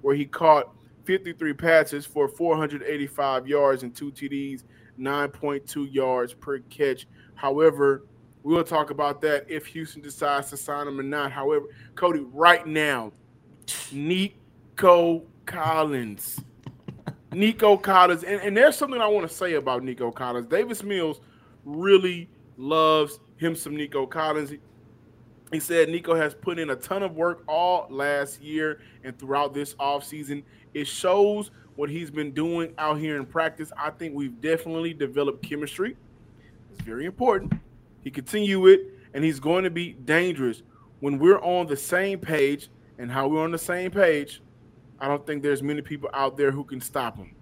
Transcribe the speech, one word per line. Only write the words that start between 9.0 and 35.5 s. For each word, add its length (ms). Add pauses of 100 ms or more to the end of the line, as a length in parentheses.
that 260
if 180
Houston 360
decides 480
to 60
sign 300
him 140
or 40
not. 280
However, 340 (300)
Cody, 240 (120)
right 320
now, 460 (800)
Nico 1300 (220)
Collins. 920 (480)
<laughs> 460
Nico 440
Collins. 460
And, 180
and 160
there's 200
something 240
I 80
wanna 200
say 260
about 280
Nico 300
Collins. 340
Davis 380
Mills 360 (440)
really 640 (280)
loves 640 (180)
him 200
some 180
Nico 320
Collins. 440
He, 100 (880)
he 100
said 300
Nico 240
has 200
put 240
in 120
a 60
ton 260
of 120
work 320
all 440
last 500
year 400 (240)
and 140
throughout 340
this 220
offseason. 720 (280)
It 140
shows 640 (260)
what 140
he's 200
been 220
doing 460
out 200
here 200
in 80
practice. 500
I 140
think 240
we've 260
definitely 540
developed 480
chemistry. 520 (760)